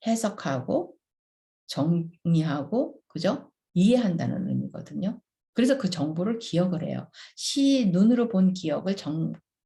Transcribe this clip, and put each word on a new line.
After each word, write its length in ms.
해석하고 880
정리하고, 1300
그죠? 420
이해한다는 760
의미거든요. 720
그래서 240
그 120
정보를 480
기억을 460
해요. 240
시, 540
눈으로 380
본 260
기억을 420
정-, 360